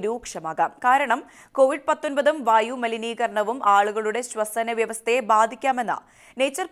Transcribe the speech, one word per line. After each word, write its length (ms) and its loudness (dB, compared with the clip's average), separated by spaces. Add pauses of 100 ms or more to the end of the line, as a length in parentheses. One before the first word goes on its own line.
രൂക്ഷമാകാം. 640 -4 (140)
കാരണം 360 2 (360)
കോവിഡ് 320 4
പത്തൊൻപതും 480 0 (120)
വായു 340 4
മലിനീകരണവും 760 -4 (140)
ആളുകളുടെ 560 0
ശ്വസന 500 -4
വ്യവസ്ഥയെ 400 -2 (140)
ബാധിക്കാമെന്ന് 640 2 (440)
നേച്ചർ 320 -2